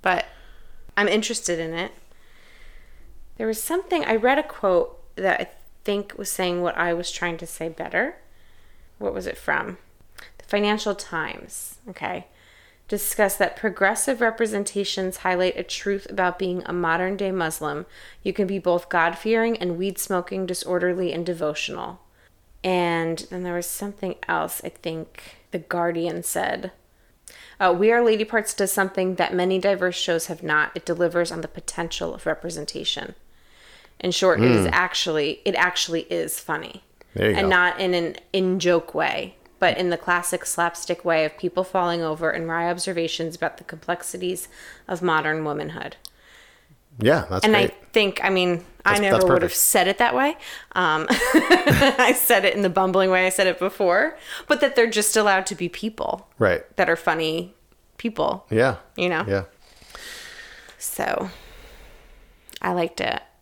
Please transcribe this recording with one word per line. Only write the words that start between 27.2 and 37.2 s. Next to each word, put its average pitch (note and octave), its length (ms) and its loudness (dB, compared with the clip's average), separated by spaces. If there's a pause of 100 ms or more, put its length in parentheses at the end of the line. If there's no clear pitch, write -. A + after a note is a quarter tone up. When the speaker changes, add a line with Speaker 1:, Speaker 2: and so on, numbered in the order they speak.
Speaker 1:
Uh, F3+ 180 6
We G#3+ 140 6
Are A#3+ 120 6
Lady A3 220 4
Parts G#3+ 280 -2
does F#3+ 180 0
something F#3 440 0
that F3+ 180 0
many F#3 260 2
diverse F3+ 360 0
shows E3+ 320 -2
have D#3+ 140 -8
not. D3+ 340 0
It E3+ 100 -8
delivers E3+ 460 0
on E3 100 -8
the D#3+ 60 -8
potential - 680 -6
of - 100 -12
representation. D#3+ 880 -6 (840)
In F3+ 120 -2
short, E3+ 280 4
it B2 120 6
is G2+ 160 6
Speaker 2:
Mm. - 60 2
Speaker 1:
actually, D#3 680 0
it G3 120 -2
actually F3 480 0
is D#3+ 360 -6
funny. - 440 -8 (320)
Speaker 2:
There G#2 160 2